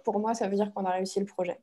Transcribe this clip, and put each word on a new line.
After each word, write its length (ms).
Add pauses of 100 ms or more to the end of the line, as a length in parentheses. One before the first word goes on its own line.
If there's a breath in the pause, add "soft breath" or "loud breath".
pour 160
moi, 140
ça 160
veut 60
dire 180
qu'on 100
a 80
réussi 300
le 60
projet. 360